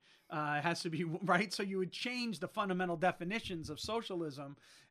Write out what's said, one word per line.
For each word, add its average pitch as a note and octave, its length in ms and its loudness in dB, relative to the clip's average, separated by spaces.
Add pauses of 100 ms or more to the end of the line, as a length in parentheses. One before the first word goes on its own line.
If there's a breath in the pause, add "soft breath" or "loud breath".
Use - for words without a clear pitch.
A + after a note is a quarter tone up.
(300 loud breath)
Uh, D3+ 280 0
it C#3+ 60 0
has E3+ 180 2
to F3 80 -2
be, F3 140 0
<laughs> E3 200 -2
right? F3+ 300 4
So G#3 100 -2
you F#3+ 140 0
would F#3 140 0
change A#3+ 480 -2
the F3+ 80 -2
fundamental F#3 500 0
definitions F3 720 0
of D3 100 -8
socialism, D#3+ 800 -4 (340 loud breath)